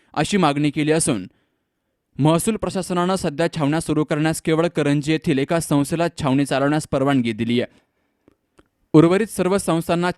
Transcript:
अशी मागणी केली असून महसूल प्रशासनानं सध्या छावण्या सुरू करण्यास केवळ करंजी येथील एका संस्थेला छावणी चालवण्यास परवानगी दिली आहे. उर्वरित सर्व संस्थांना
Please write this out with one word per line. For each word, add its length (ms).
अशी 220
मागणी 340
केली 220
असून 340
महसूल 400
प्रशासनानं 600
सध्या 360
छावण्या 280
सुरू 240
करण्यास 380
केवळ 240
करंजी 460
येथील 260
एका 220
संस्थेला 480
छावणी 260
चालवण्यास 420
परवानगी 440
दिली 280
आहे. 200
उर्वरित 320
सर्व 320
संस्थांना 600